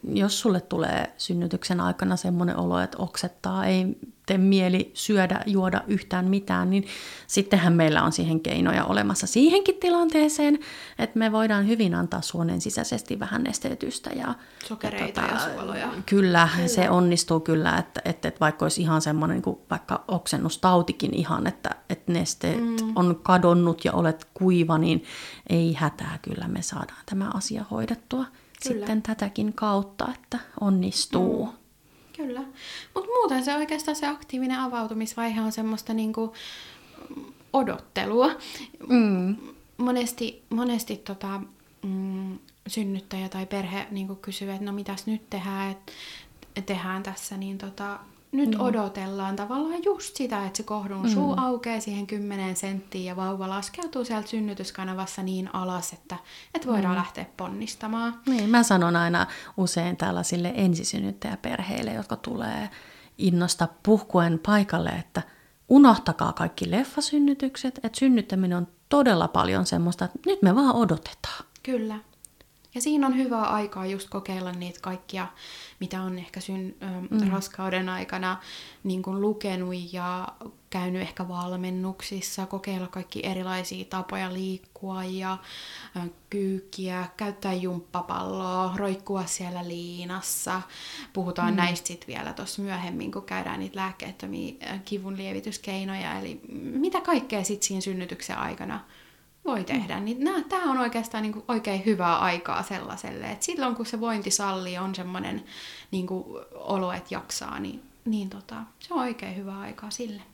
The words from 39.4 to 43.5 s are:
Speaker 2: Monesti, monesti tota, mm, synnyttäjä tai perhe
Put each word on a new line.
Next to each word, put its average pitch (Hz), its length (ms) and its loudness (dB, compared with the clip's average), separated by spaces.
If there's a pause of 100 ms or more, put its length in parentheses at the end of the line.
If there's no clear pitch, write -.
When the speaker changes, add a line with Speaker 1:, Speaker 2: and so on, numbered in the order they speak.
Speaker 2:
Monesti, 240 760 -2
monesti 233 460 -2
tota, 196 440 -8 (420)
mm, 190 560 -6 (280)
synnyttäjä 196 640 -6
tai 185 180 -8
perhe 196 440 -4